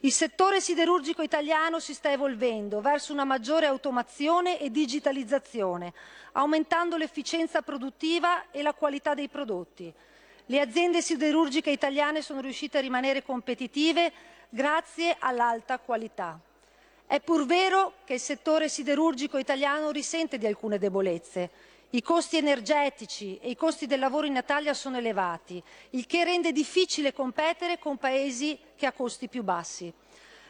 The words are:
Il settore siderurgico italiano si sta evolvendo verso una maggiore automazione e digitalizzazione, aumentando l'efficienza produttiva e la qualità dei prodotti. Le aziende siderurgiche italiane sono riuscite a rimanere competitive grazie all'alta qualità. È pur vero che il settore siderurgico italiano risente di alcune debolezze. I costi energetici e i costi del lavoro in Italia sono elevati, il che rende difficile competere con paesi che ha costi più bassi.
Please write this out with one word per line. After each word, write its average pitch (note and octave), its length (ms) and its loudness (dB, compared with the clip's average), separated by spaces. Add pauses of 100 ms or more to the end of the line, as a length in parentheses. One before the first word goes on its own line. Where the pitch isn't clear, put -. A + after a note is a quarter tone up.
Il C4+ 100 4
settore F#4 480 2
siderurgico E4 600 2
italiano D#4 580 0
si D4+ 140 -10
sta - 180 -2
evolvendo A3 680 -2
verso C#4+ 320 0
una C#4+ 100 0
maggiore C4+ 420 2
automazione D4 920 0
e C#4+ 120 -4
digitalizzazione, A#3+ 1200 -2 (400)
aumentando D#4+ 640 2
l'efficienza D#4+ 640 -2
produttiva D#4+ 920 -2
e C#4+ 100 -6
la D4 120 0
qualità C#4+ 400 -2
dei C#4 160 -4
prodotti. F3+ 640 -8 (560)
Le C4+ 120 4
aziende E4+ 420 2
siderurgiche D4+ 680 2
italiane D4 540 0
sono C4+ 180 -8
riuscite C#4 380 -4
a - 20 2
rimanere C4 400 0
competitive C#4+ 920 0 (380)
grazie D#4+ 680 0
all'alta A#3+ 580 0
qualità. G#3 600 -6 (680)
È C#4+ 140 2
pur D4+ 260 2
vero F#4 580 2
che C4+ 100 -6
il B3 60 -4
settore D#4 480 0
siderurgico C#4+ 680 0
italiano C#4+ 540 0
risente D4+ 480 -4
di A3 80 -2
alcune G#3 320 -2
debolezze. F#3 720 -2 (400)
I A#3+ 100 0
costi E4+ 360 2
energetici C4+ 1000 0
e B3 140 -6
i A#3 40 -4
costi D#4+ 300 0
del C4 140 0
lavoro C4+ 260 0
in C#4 100 -2
Italia C#4+ 380 0
sono C4 240 -6
elevati, F#3 640 -4 (300)
il B3+ 160 -6
che F4 160 2
rende E4+ 280 2
difficile D4+ 640 2
competere E4 640 -2
con D4 200 -4
paesi C4+ 600 -2 (180)
che C#4 120 -2
ha B3 40 0
costi A#3+ 360 -6
più B3 160 -8
bassi. F3 500 -4 (560)